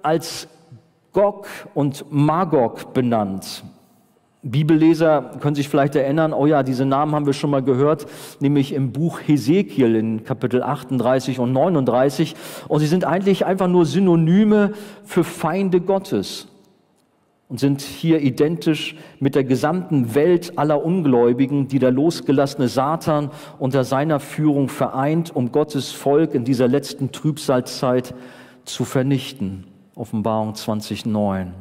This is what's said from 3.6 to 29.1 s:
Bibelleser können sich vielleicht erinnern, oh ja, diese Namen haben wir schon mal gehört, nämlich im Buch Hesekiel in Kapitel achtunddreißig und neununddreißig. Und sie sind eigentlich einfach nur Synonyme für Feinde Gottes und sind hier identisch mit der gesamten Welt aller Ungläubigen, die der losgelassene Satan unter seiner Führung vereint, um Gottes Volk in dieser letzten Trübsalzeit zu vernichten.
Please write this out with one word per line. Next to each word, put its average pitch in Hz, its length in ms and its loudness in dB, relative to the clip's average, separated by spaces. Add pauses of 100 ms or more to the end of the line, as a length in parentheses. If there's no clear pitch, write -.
Bibelleser 156 1000 4
können 143 160 0
sich 143 120 -2
vielleicht 143 280 2
erinnern, 151 360 2
oh 139 140 0
ja, 151 160 4
diese 131 220 -2
Namen 147 320 0
haben 147 100 0
wir 139 60 2
schon 143 180 -2
mal 135 140 0
gehört, 143 420 2 (320)
nämlich 143 340 2
im 135 200 -2
Buch 156 340 -4
Hesekiel 139 680 2
in 110 260 -2
Kapitel 123 400 -2
achtunddreißig 131 760 -2
und 123 120 0
neununddreißig. 143 840 2 (320)
Und 151 100 0
sie 151 80 2
sind 175 180 2
eigentlich 185 400 0
einfach 190 220 0
nur 180 180 4
Synonyme 190 920 4 (280)
für - 220 0
Feinde 180 560 0
Gottes 175 680 -2 (1000)
und 120 100 -10
sind 139 220 2
hier 160 400 0
identisch 151 720 0 (240)
mit 135 160 0
der 139 80 2
gesamten 131 720 0
Welt 170 420 2
aller 151 280 0
Ungläubigen, 135 840 2
die 139 140 -2
der 127 100 4
losgelassene 139 760 0
Satan 147 640 0 (280)
unter 135 240 0
seiner 139 380 0
Führung 143 480 0
vereint, 147 680 -2
um 123 160 -2
Gottes 147 400 -2
Volk 151 460 2
in 123 80 0
dieser 127 240 2
letzten 139 420 -2
Trübsalzeit 127 1040 -2 (500)
zu - 200 -8
vernichten. 127 800 -4 (320)